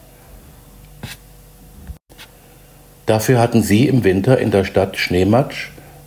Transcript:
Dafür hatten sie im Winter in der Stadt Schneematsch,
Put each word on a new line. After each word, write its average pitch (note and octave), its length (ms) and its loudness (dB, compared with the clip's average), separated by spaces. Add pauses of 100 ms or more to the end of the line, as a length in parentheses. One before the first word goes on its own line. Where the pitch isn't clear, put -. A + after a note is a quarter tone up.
(3000)
Dafür A2+ 340 2
hatten A#2 240 2
sie G#2+ 240 2
im B2 160 0
Winter G2 360 2
in G#2+ 120 -2
der G2 140 0
Stadt F#2+ 320 -4
Schneematsch, G#2 720 -2 (380)